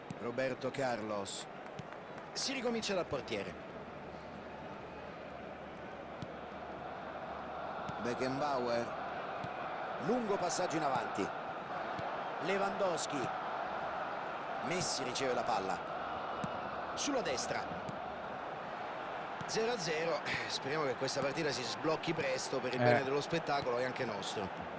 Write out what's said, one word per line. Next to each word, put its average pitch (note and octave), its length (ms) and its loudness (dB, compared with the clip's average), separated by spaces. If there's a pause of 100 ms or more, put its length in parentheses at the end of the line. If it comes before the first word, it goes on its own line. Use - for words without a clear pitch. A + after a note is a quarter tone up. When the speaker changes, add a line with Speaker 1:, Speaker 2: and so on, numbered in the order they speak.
(200)
Speaker 1:
Roberto B2 520 0
Carlos. G#2+ 760 0 (840)
Si - 220 0
ricomincia A3+ 420 2
dal E3 100 2
portiere. G2+ 480 -2 (4000)
Beckenbauer. B2 840 2 (1200)
Lungo G#3 320 4
passaggio F3 400 2
in D#3 60 4
avanti. A2+ 440 4 (1120)
Lewandowski. F#3+ 840 2 (1400)
Messi D#3 380 2
riceve B2+ 300 2
la A#2+ 100 4
palla. F#2+ 340 2 (1160)
Sulla C4+ 260 2
destra. C3 400 2 (1800)
Zero A3+ 280 2
a A#3+ 40 2
zero. D#3+ 460 2
Eh, - 260 0
speriamo D3+ 360 2
che B2+ 100 4
questa C3+ 240 2
partita C#3 320 4
si B2+ 120 0
sblocchi D3+ 500 2
presto C3+ 460 2
per B2 140 2
il B2 80 4
Speaker 2:
Eh. - 40 10
Speaker 1:
bene B2 180 10
dello C3+ 180 4
spettacolo C#3+ 560 2
e B2 80 2
anche B2+ 200 0
nostro. G2+ 420 0 (320)